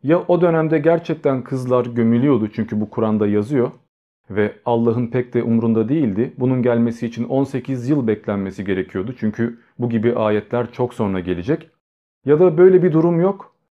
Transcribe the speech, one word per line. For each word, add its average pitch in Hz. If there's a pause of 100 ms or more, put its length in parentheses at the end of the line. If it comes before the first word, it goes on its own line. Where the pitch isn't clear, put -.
ya 170
o 175
dönemde 160
gerçekten 156
kızlar 123
gömülüyordu 117
çünkü 107
bu 107
Kur'an'da 107
yazıyor 117 (580)
ve 104 (120)
Allah'ın 117
pek 123
de 120
umrunda 113
değildi. 131
Bunun 127
gelmesi 117
için 117
on 135
sekiz 131
yıl 139
beklenmesi 101
gerekiyordu 95
çünkü 117 (200)
bu 120
gibi 113
ayetler 110
çok 123
sonra 98
gelecek. 90 (560)
Ya 147
da 170
böyle 180
bir 170
durum 165
yok, 190 (160)